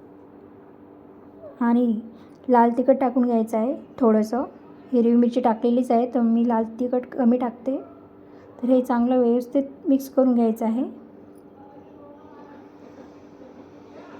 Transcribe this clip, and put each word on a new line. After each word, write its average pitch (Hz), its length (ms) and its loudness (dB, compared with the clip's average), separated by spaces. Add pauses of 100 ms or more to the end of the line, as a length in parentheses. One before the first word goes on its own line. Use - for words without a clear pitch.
(1600)
आणि 233 400 -2 (480)
लाल 240 300 4
तिखट 262 220 2
टाकून 254 240 0
घ्यायचं 226 340 -2
आहे 240 160 -4 (240)
थोडंसं. 220 460 0 (480)
हिरवी 233 200 4
मिरची 240 280 2
टाकलेलीच 240 500 0
आहे, 240 240 2
तर 269 60 0
मी 233 280 2
लाल 226 160 0 (160)
तिखट 247 280 -2
कमी 247 300 2
टाकते. 254 380 -6 (880)
तर 240 60 -2
हे 254 140 6
चांगलं 247 360 0
व्यवस्थित 247 680 0
मिक्स 269 200 2
करून 262 260 2
घ्यायचं 226 300 0
आहे. 226 200 -2 (3250)